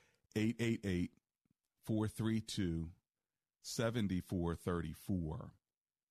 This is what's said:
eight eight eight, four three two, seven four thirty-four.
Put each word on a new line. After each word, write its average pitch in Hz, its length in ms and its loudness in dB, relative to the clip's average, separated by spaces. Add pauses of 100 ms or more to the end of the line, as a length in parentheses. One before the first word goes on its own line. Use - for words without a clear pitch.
(340)
eight 110 240 2
eight 117 240 2
eight, 90 300 2 (720)
four 107 240 2
three 110 320 0
two, 82 480 0 (760)
seven 113 480 0 (160)
four 85 300 0
thirty-four. 82 960 -2 (580)